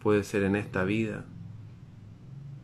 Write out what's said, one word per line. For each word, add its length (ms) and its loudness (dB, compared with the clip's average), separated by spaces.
Puede 240 6
ser 180 2
en 140 6
esta 280 0
vida, 420 0